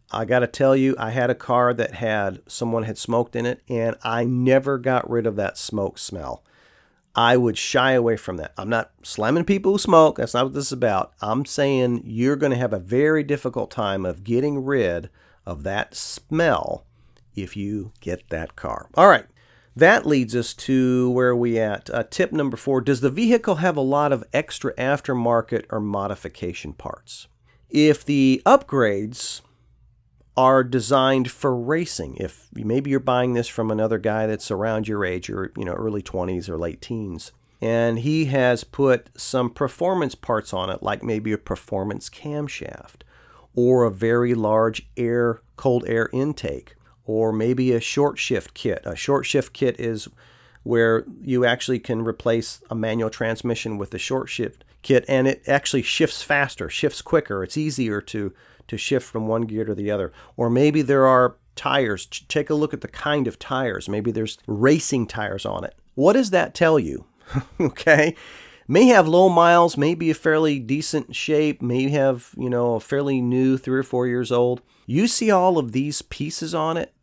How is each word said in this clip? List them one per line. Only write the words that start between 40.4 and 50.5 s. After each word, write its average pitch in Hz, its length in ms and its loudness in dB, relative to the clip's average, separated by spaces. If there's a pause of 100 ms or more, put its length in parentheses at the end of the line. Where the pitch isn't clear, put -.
on 92 160 -4
it, - 120 -8
like 101 200 -4
maybe 110 300 -2
a 104 60 -2
performance 101 680 -8
camshaft, - 960 -12 (520)
or 123 300 6
a 113 60 2
very 117 440 2
large 110 640 0
air, 117 460 0 (140)
cold 123 320 2
air 113 240 0
intake, 123 640 -6 (280)
or 110 280 0
maybe 123 400 2
a 117 80 2
short - 380 0
shift - 360 -4
kit. - 300 -4
A 87 100 -8
short 135 320 -2
shift - 260 -2
kit 127 280 -2
is 113 280 -6 (540)